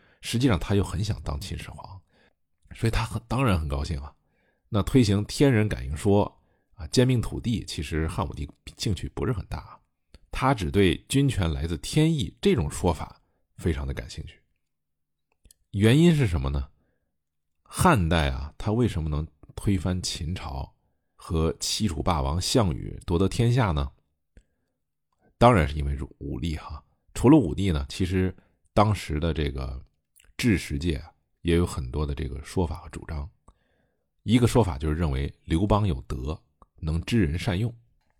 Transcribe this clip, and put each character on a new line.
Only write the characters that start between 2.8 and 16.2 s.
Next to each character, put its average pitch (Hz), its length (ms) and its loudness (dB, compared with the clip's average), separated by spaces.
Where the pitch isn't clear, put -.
以 113 40 -2
他 110 120 2
很， - 240 -6
当 127 160 -2
然 98 160 4
很 76 80 -4
高 69 160 -2
兴 73 160 -4
啊。 71 140 -14
那 104 140 2
推 131 200 4
行 104 220 2
天 143 260 2
人 107 160 4
感 62 180 -6
应 71 120 -6
说 101 420 2
啊， 87 120 -12
兼 127 200 2
并 127 120 2
土 - 200 -4
地， 107 260 -4
其 - 160 -8
实 78 260 -2
汉 98 200 -4
武 - 60 -10
帝 71 140 -8
兴 113 160 -2
趣 - 160 -6
不 - 160 -6
是 127 80 0
很 90 140 -8
大 - 100 -8
啊。 - 220 -16
他 135 220 0
只 92 160 -4
对 92 280 4
君 139 180 2
权 95 240 0
来 71 140 -4
自 82 140 -4
天 160 340 2
意 123 260 -4
这 196 160 4
种 80 140 0
说 87 240 0
法 - 260 -12
非 87 160 -2
常 69 140 -6
的 67 60 -6
感 69 140 -12
兴 - 200 -12
趣。 - 120 -20
原 110 260 6
因 170 180 6
是 139 120 2